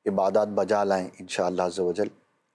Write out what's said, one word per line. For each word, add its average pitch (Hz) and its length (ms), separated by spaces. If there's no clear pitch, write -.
عبادات 101 420
بجا 101 360
لائیں، 95 260
انشاءاللہ 92 420
عز 90 180
و 87 120
جل 101 160